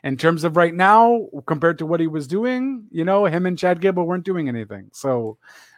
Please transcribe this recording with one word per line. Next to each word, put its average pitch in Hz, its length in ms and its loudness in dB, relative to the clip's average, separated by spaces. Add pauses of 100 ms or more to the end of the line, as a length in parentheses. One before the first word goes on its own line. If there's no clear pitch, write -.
In 135 140 -4
terms 160 280 0
of 160 120 0
right 170 160 4
now, 220 540 4 (180)
compared 160 320 0
to 160 80 -6
what 170 140 -2
he 165 80 0
was 151 180 -6
doing, 247 640 -4
you 160 160 -4
know, 196 200 2
him 175 200 0
and 180 100 -2
Chad 180 260 0
Gable 180 260 0
weren't 180 180 -4
doing 175 240 -4
anything. 104 440 -10
So 117 440 -4 (400)